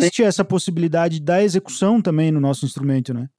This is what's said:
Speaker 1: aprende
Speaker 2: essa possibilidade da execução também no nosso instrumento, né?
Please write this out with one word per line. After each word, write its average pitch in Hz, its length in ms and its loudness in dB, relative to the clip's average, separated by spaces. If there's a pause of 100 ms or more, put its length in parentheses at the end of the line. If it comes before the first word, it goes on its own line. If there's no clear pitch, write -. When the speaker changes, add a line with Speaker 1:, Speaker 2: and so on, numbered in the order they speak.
Speaker 1:
aprende 202 160 0
Speaker 2:
essa 202 220 2
possibilidade 165 760 -2
da 175 220 0
execução 196 580 0
também 160 300 2
no 156 100 0
nosso 139 240 0
instrumento, 135 480 -2
né? 123 160 -8 (100)